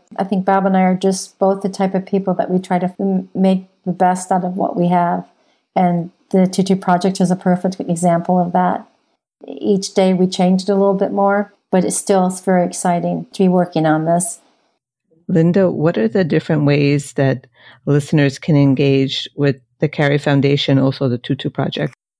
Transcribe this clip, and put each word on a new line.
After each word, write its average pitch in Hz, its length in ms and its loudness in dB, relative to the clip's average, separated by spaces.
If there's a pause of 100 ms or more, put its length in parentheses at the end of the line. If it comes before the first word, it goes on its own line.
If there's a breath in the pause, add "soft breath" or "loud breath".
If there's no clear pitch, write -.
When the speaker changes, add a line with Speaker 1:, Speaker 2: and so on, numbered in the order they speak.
(180)
Speaker 1:
I 196 80 -4
think 190 180 -4
Bob 196 220 0
and 190 100 2
I 185 60 4
are 185 140 2
just 190 440 -4
both 196 220 0
the 196 80 -2
type 190 260 -4
of 185 100 -4
people 196 280 -2
that 180 180 -4
we 185 80 2
try 185 200 -2
to 185 200 -4
m-, 190 340 -2
make 190 340 0 (180)
the 180 80 -4
best 185 380 0
out 185 120 0
of 180 140 -6
what - 180 -4
we 175 140 0
have. 180 360 0 (500)
And 175 360 0 (200)
the 185 160 4
Tutu 190 280 0
Project 190 460 0
is 180 100 2
a 180 40 0
perfect 185 440 -2
example 175 600 0
of 175 120 -2
that. 180 360 -2 (600)
Each 196 460 -4
day 190 200 2
we 185 140 2
change 185 360 0
it - 60 -8
a 202 60 2
little 196 200 2
bit 196 160 -2
more, 202 420 -2 (180)
but 185 140 2
it - 60 -2
still 190 360 0
is 185 120 -4
very 180 260 0
exciting 175 680 -4
to 196 100 0
be 185 40 4
working 175 380 0
on 156 200 0
this. 170 340 -2 (880)
Speaker 2:
Linda, 175 420 2
what 170 280 0
are 220 100 0
the 196 160 0
different 156 420 0
ways 143 480 0
that 135 340 -2 (380 loud breath)
listeners 143 540 2
can 156 160 0
engage 139 800 2
with 143 220 0 (220)
the 156 80 0
Carey 147 300 0
Foundation, 139 600 2
also 135 280 0
the 120 100 -2
Tutu 139 320 -6
Project? - 440 -6 (260)